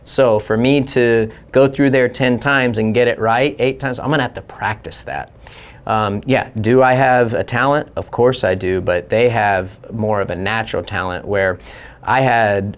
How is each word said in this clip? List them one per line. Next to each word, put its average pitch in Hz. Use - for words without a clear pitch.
So 117
for 110
me 135
to 117
go 135
through 135
there 131
ten 127
times 127
and 110
get 120
it -
right 123
eight 135
times, 131
I'm 127
gonna 151
have 120
to -
practice -
that. 67
Um, 104
yeah, 127
do 120
I 127
have 127
a 95
talent? 135
Of -
course 127
I 95
do, 92
but 87
they 117
have 101
more 107
of 95
a 87
natural 104
talent 92
where 95
I 127
had 107